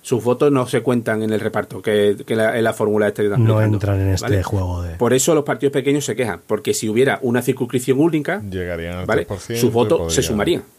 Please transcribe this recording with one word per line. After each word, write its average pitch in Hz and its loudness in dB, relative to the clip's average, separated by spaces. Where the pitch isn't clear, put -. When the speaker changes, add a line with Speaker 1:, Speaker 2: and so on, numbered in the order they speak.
Speaker 1:
sus 110 -2
votos 123 2
no 131 2
se 123 0
cuentan 117 0
en 110 0
el 104 0
reparto, 104 -4
que, 104 2
que 120 -2
la, 110 0
en 113 0
la 110 2
fórmula 104 0
este 104 -4
que 104 0
están 110 2
Speaker 2:
No 110 4
Speaker 1:
explicando, 107 2
Speaker 2:
entran 98 0
en 98 2
este 87 -4
Speaker 1:
¿vale? 95 2
Speaker 2:
juego 90 -4
de 85 -8
Speaker 1:
Por 120 2
eso 135 4
los 147 2
partidos 139 0
pequeños 139 0
se 113 -4
quejan, 110 -4
porque 107 -2
si - -2
hubiera 117 2
una 123 0
circunscripción 127 0
única, 165 0
Speaker 3:
Llegarían 87 -6
al 92 -6
Speaker 1:
¿vale? 110 0
Speaker 3:
tres - -20
por 98 -8
ciento 117 -6
Speaker 1:
Sus 117 2
votos 113 2
Speaker 3:
y - 0
podrían 82 -4
Speaker 1:
se 127 2
sumarían 117 0